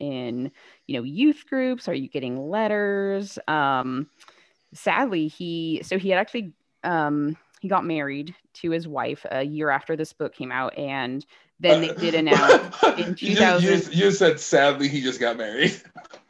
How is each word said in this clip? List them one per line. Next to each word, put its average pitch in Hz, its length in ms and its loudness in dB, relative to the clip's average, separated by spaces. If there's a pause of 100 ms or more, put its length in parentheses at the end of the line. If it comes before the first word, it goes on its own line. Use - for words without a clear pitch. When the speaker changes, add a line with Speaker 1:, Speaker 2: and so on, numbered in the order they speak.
Speaker 1:
in, 127 500 -6 (360)
you 131 100 -4
know, 120 60 -6
youth 240 440 0
groups? 254 400 -4
Are 175 60 -2
you 139 160 -6
getting 131 400 -6
letters? 202 1000 -2
Um, 135 640 0 (640)
sadly, 190 560 -2
he, 165 540 -6
so 185 140 -4
he 190 120 -2
had 185 100 4
actually, 196 340 -4 (300)
um, 151 540 0 (240)
he 190 80 -6
got 190 160 0
married 151 500 -6 (200)
to 165 160 -6
his 165 160 -4
wife 135 440 -6
a 135 120 -2
year 151 260 -4
after 143 260 -2
this 156 180 -6
book - 220 -8
came 127 160 -10
out, 127 260 -4
and 135 480 -6 (340)
then 165 200 6
they 160 140 -2
did 165 220 -2
Speaker 2:
Uh, 160 40 2
Speaker 1:
announce - 640 4
Speaker 2:
<laughs> - 140 4
Speaker 1:
in 175 240 -4
Speaker 2:
you 196 140 0
just, 185 260 6
you, 185 80 4
Speaker 1:
two 190 60 6
thousand. 170 180 -2
Speaker 2:
you 190 180 4
said, 170 280 4
"Sadly, 139 500 2
he 139 120 -4
just 127 180 -4
got 117 180 -2
married." 117 500 -2
<laughs> - 40 -20 (380)